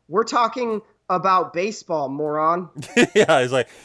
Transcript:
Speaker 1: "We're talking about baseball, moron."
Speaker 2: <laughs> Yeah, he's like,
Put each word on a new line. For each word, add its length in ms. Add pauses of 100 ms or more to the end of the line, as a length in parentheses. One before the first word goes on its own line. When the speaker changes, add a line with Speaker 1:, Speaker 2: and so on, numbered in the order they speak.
Speaker 1:
"We're 160
talking 580 (260)
about 460
baseball, 560
moron." 580 (260)
Speaker 2:
<laughs> 200
Yeah, 260
he's 120
like, 160 (160)